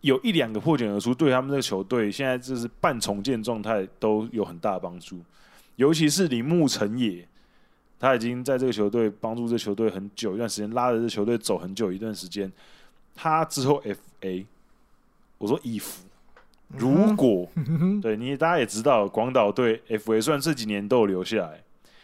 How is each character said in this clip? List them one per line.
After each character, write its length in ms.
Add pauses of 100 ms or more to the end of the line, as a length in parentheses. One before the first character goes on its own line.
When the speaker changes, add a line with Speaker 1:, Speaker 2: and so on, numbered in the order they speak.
Speaker 1:
有 200
一 100
两 220
个 60
破 180
茧 160
而 60
出， 160
对 160
他 100
们 80
这 60
个 60
球 220
队 280
现 140
在 120
就 180
是 140 (100)
半 220
重 220
建 180
状 180
态 260 (120)
都 340
有 140
很 140
大 140
的 60
帮 200
助。 200 (560)
尤 160
其 160
是 200
铃 180
木 220
成 300
也， 300 (720)
他 160
已 40
经 220
在 160
这 80
个 60
球 180
队 200
帮 260
助 140
这 80
球 180
队 140
很 260
久 200
一 20
段 100
时 140
间， 120
拉 180
着 80
这 100
球 160
队 120
走 200
很 180
久 160
一 60
段 180
时 120
间。 220 (640)
他 300
之 240
后 160
F 160 (220)
A， 240 (920)
我 80
说 140
if， 380 (720)
Speaker 2:
嗯 100
哼。 300
Speaker 1:
如 80
果， 380
Speaker 2:
嗯 100
哼。 360
Speaker 1:
对， 140
你， 220
大 120
家 80
也 80
知 160
道， 280
广 240
岛 180
队 380
F 260
A 60
虽 120
然 60
这 140
几 120
年 220
都 120
有 80
留 140
下 240
来， 160 (420)